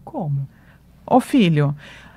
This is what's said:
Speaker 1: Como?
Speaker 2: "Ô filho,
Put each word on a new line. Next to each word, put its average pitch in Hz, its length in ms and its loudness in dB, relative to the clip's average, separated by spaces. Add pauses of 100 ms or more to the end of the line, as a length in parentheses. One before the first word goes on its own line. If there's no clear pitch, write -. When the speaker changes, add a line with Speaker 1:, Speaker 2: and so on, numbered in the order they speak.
Speaker 1:
Como? 139 440 -6 (580)
Speaker 2:
"Ô - 140 2
filho, 156 560 2 (420)